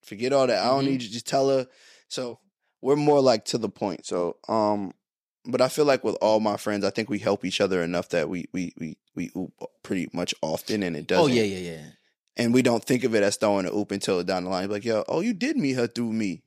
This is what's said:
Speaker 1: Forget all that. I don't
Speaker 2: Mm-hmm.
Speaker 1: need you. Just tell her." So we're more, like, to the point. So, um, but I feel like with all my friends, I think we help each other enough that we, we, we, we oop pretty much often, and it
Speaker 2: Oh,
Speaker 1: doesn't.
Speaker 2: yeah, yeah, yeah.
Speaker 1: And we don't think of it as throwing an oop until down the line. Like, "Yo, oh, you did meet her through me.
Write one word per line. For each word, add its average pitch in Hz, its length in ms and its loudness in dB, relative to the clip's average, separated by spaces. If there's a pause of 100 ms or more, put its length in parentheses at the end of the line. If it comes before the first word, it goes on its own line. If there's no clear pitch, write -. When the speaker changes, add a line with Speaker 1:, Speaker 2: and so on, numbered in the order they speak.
Speaker 1:
Forget 117 300 -4
all 135 140 4
that. 101 160 2
I 117 40 2
don't 139 180 4
Speaker 2:
Mm-hmm. 139 60 2
Speaker 1:
need 131 120 0
you. 104 60 -10
Just 117 180 -10
tell 135 220 2
her." 131 180 2 (400)
So 120 320 -10 (420)
we're 143 140 4
more, 147 260 6
like, 120 240 4
to - 120 -2
the 107 120 -2
point. - 360 -6
So, 87 320 -2 (100)
um, 104 460 0 (520)
but 123 160 0
I 127 60 4
feel 147 180 0
like - 180 2
with 107 180 -2
all 110 180 4
my 104 180 0
friends, 104 280 -2
I 98 60 0
think 110 180 -4
we 107 100 -2
help 101 260 -2
each 92 160 -4
other 92 220 2
enough 87 260 -2
that 80 200 0
we, 87 240 -6
we, 90 260 -6
we, 80 180 -8 (180)
we 85 220 -6
oop 92 160 -8 (300)
pretty 92 300 -4
much 87 280 -4
often, 80 420 -2
and 85 120 -4
it 76 180 -10
Speaker 2:
Oh, 160 140 6
Speaker 1:
doesn't. 127 80 2
Speaker 2:
yeah, 113 80 4
yeah, 98 140 -4 (140)
yeah. 76 140 -14 (520)
Speaker 1:
And 117 160 2
we 127 80 6
don't 120 220 2
think 127 200 0
of 113 120 0
it 104 80 4
as 98 120 2
throwing 101 300 0
an - 100 -4
oop 101 160 -2
until 98 320 -2
down 90 220 -2
the 90 40 -6
line. 95 200 -2
Like, 104 160 -6
"Yo, 110 240 0
oh, 151 100 -2
you 226 140 -2
did 262 240 -2
meet 139 160 0
her 120 140 0
through 117 260 -4
me. 104 340 -4